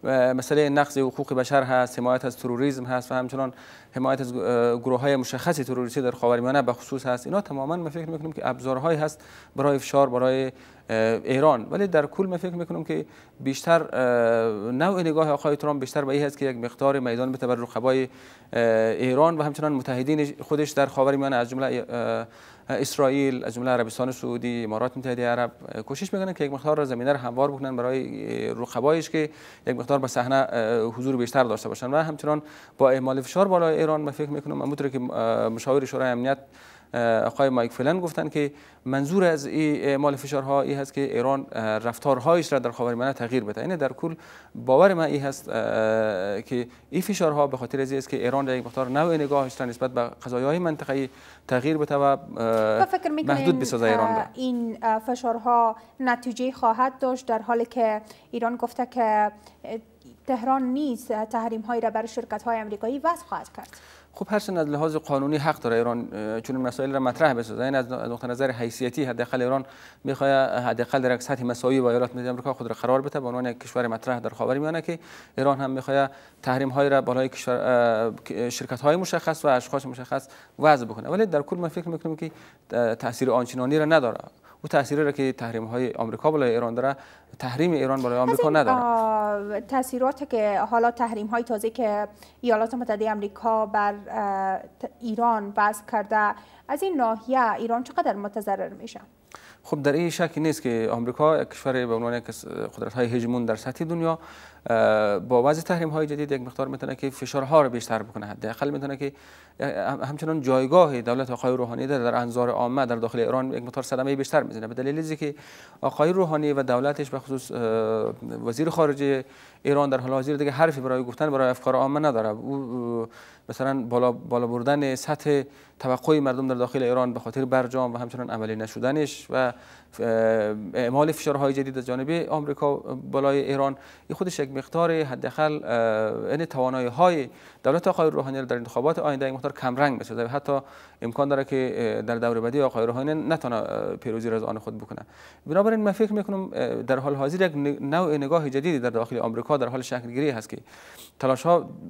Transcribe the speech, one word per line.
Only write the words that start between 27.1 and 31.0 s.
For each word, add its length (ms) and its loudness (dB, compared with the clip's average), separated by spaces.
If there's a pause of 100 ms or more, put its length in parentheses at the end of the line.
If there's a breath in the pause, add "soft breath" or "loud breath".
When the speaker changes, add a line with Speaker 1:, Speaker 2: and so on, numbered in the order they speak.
Speaker 1:
رو 60 0
هموار 320 0
بکنن 240 -6
برای، 720 -2
اه، 120 -6
رقبایش 480 2
که 200 0 (380 loud breath)
یک 100 0
مقدار 220 0
به 80 -2
صحنه، 280 0
اه، 460 2
حضور 360 -2